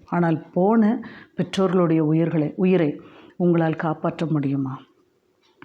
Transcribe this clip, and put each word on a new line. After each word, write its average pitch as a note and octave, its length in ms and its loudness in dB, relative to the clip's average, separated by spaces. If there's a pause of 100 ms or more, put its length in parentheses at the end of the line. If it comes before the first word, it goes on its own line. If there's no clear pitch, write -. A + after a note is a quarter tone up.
ஆனால் E3 480 -2
போன G#3+ 500 2 (320)
பெற்றோர்களுடைய F3 640 0
உயிர்களை, D#3+ 560 0
உயிரை F3+ 460 0 (360)
உங்களால் E3 380 2
காப்பாற்ற D#3+ 500 -4
முடியுமா? C#3 560 -2 (840)